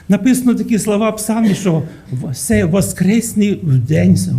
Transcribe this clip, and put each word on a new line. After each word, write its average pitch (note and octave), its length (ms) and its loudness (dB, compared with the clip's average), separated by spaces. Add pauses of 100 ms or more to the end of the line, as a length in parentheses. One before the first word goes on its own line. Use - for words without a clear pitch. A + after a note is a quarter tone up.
Написано A#3+ 460 2
такі A3 240 -2
слова G#3+ 320 0
в A3 60 -6
Псалмі, A3 380 0
що D#3 280 0 (300)
в-, B2+ 220 -6
«Се G#3 300 0
воскресний G3 960 0
в C3+ 160 2
день E3 380 2 (220)